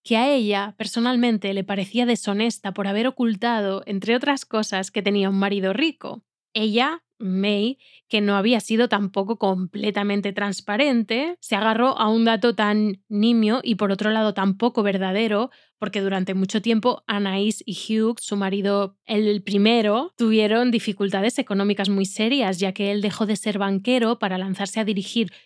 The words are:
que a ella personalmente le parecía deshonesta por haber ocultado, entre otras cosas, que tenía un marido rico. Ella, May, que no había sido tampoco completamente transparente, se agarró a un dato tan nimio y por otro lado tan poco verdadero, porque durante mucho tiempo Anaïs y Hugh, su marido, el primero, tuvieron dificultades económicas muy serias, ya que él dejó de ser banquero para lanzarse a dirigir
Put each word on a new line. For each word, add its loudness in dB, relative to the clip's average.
que 2
a 4
ella 0
personalmente 0
le -2
parecía -2
deshonesta -2
por -4
haber 0
ocultado, -2
entre 0
otras -2
cosas, -4
que -4
tenía 2
un 0
marido 0
rico. -4
Ella, 0
May, 0
que 0
no 2
había 2
sido 0
tampoco -2
completamente -2
transparente, -2
se -2
agarró 2
a 2
un 4
dato 2
tan 0
nimio 2
y 0
por 0
otro 0
lado 0
tan 0
poco 0
verdadero, 0
porque -4
durante -2
mucho -2
tiempo 0
Anaïs -2
y -8
Hugh, -2
su -6
marido, -2
el 0
primero, 2
tuvieron 4
dificultades 0
económicas 0
muy 2
serias, 0
ya 0
que -4
él -2
dejó -2
de 0
ser -4
banquero 0
para -2
lanzarse -4
a -2
dirigir -2